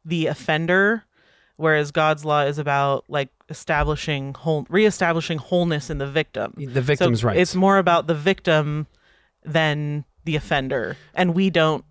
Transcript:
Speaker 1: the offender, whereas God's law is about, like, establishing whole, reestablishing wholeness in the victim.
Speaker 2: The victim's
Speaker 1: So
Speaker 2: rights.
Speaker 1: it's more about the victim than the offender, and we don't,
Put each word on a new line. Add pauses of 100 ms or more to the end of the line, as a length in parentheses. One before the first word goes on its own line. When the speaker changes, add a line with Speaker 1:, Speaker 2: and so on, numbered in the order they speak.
Speaker 1:
the
offender, (540)
whereas
God's
law
is
about,
like, (200)
establishing
whole,
reestablishing
wholeness
in
the
victim.
Speaker 2:
The
victim's
Speaker 1:
So
Speaker 2:
rights.
Speaker 1:
it's
more
about
the
victim (560)
than (200)
the
offender, (160)
and
we
don't,